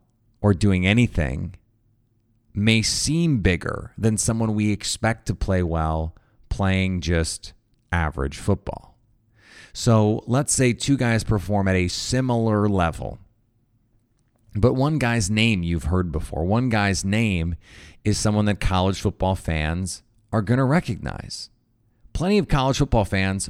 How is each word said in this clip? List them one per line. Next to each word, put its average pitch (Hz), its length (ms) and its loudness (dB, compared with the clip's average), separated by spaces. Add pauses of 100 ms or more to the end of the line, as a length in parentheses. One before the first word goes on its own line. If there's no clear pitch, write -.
(420)
or 104 120 4
doing 92 320 2
anything 87 680 0 (1000)
may 110 280 4
seem 156 560 0
bigger - 600 0
than 110 200 0
someone 113 360 -2
we 107 200 0
expect - 520 -4
to 95 80 -2
play 92 300 0
well 80 500 -2 (360)
playing 95 500 0
just 82 540 -2 (400)
average 73 440 -4
football. - 600 -4 (760)
So 110 560 2
let's 127 260 0
say 123 200 2
two 139 240 0
guys 117 260 0
perform 98 460 0
at 92 60 2
a 90 120 2
similar 113 800 0
level, 87 520 -2 (1300)
but 107 200 4
one 143 240 0
guy's 117 320 0
name 107 340 2
you've 85 220 -2
heard 90 260 0
before. 80 320 -6
One 113 240 0
guy's 101 380 0
name 98 500 0 (480)
is 107 140 2
someone 104 280 2
that 104 140 0
college 95 400 0
football 92 360 -2
fans 82 680 -4 (300)
are 110 80 0
gonna 123 240 0
recognize. - 840 -4 (640)
Plenty 202 240 0
of 165 120 0
college 135 280 2
football 120 280 2
fans 95 440 -2